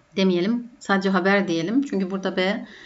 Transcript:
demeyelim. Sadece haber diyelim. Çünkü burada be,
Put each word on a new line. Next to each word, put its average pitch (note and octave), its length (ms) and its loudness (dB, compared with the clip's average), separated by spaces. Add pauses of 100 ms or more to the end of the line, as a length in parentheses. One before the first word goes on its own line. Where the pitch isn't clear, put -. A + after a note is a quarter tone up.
(160)
demeyelim. F#3+ 520 2 (120)
Sadece G3 300 0
haber F#3+ 380 2
diyelim. F3 340 0
Çünkü G3 300 -2
burada F#3 260 -4
be, F#3+ 300 -2 (180)